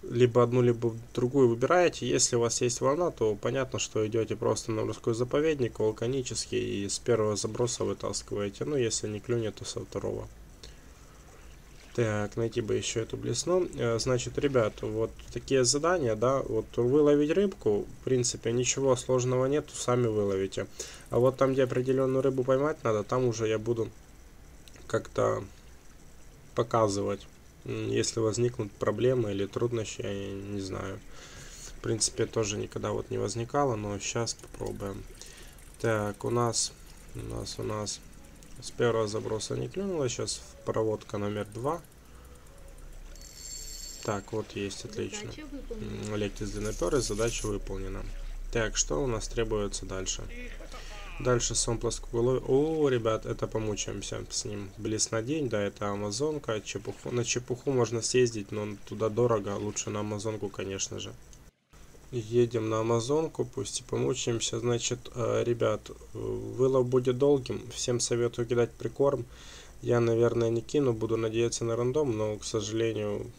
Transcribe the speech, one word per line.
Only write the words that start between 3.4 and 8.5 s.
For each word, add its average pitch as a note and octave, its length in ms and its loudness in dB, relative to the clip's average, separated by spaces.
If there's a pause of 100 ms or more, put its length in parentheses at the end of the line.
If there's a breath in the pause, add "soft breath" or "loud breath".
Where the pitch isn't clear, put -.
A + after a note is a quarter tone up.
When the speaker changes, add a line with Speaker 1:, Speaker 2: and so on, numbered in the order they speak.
Speaker 1:
что A2 280 0
идёте A2 300 0
просто A2+ 340 0
на A2 140 0
морской A2 280 -2
заповедник, C3 680 2
вулканический, A2 1040 0
и - 20 -4
с - 120 -4
первого G#2+ 360 2
заброса A2 480 -2
вытаскиваете. G2+ 800 -2